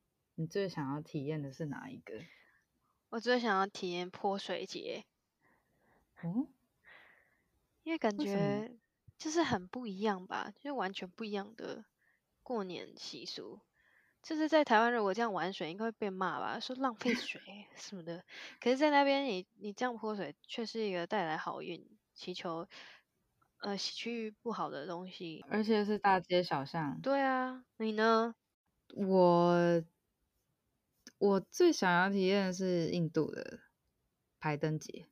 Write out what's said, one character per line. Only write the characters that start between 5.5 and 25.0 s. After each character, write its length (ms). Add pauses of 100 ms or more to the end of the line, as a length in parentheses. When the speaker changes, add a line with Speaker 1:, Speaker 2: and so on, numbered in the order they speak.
Speaker 1:
哦？ 260 (1400)
Speaker 2:
因 60
为 60
感 200
觉， 60
Speaker 1:
为 20
什 140
么？ 380 (400)
Speaker 2:
就 120
是 140
很 240
不 200
一 120
样 260
吧， 360
就 120
完 200
全 160
不 160
一 60
样 240
的 280 (580)
过 220
年 340
习 280
俗。 340 (600)
就 160
是 100
在 160
台 160
湾 140
如 100
果 100
这 80
样 120
玩 180
水 180
应 80
该 80
会 60
被 180
骂 300
吧， 220
说 160
浪 180
费 180
水 280
Speaker 1:
<laughs> 340
Speaker 2:
什 200
么 80
的， 200 (380)
可 100
是 60
在 120
那 140
边 220
你， 200 (140)
你 140
这 120
样 120
泼 180
水 180 (140)
却 180
是 220
一 60
个 120
带 200
来 100
好 260
运， 240 (280)
祈 200
求， 320 (920)
呃， 200
洗 160
去 380 (100)
不 120
好 160
的 180
东 240